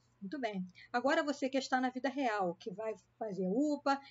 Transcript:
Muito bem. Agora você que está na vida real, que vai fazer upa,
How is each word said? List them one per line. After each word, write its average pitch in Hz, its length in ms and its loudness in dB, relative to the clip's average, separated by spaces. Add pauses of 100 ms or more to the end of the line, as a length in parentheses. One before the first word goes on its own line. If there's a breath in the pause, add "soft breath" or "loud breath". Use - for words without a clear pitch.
(200 soft breath)
Muito 196 180 -8
bem. 208 260 -4 (280 loud breath)
Agora 285 320 4
você 277 240 0
que 269 100 0
está 262 220 0
na 254 100 0
vida 262 180 -2
real, 214 460 0
que - 160 -12
vai 220 240 -4 (240)
fazer 190 300 -2
upa, 277 520 2 (100)